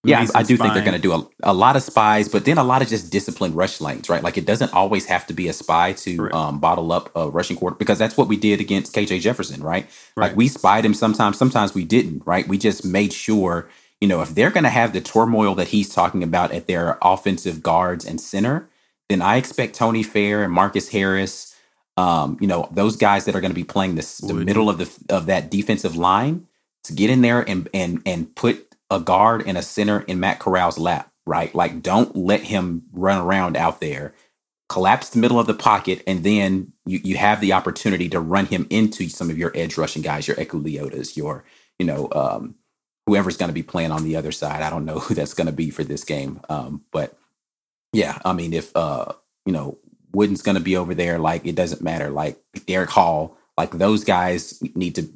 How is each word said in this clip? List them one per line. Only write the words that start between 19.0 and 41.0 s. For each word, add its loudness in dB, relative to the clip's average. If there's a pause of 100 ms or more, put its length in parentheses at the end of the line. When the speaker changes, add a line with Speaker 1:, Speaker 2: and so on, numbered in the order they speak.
Speaker 1:
then 0
I 4
expect -2
Tony 0
Fair 0
and -2
Marcus 0
Harris, -2 (440)
um, 2
you 0
know, 0
those 2
guys 2
that 0
are -2
gonna -2
be -4
playing -2
this, -8
the -6
Speaker 2:
Would. -2
Speaker 1:
middle 4
of 0
the, -6 (240)
of -2
that 0
defensive -2
line 0 (380)
to -10
get 2
in 6
there 4
and, -4
and, -4
and -4
put -2 (220)
a 0
guard 4
and -4
a -2
center 0
in -4
Matt 0
Corral's 2
lap, -2 (140)
right? -2
Like, 0
don't 2
let 2
him -4
run 0
around 0
out 0
there, -8 (560)
collapse 2
the 0
middle 4
of 2
the 0
pocket, 0
and -2
then 0 (120)
you, -4
you -2
have 4
the 2
opportunity 0
to -2
run 0
him -2
into 0
some -6
of -4
your -2
edge -4
rushing -4
guys, -4
your -2
Eku -6
Leotas, -8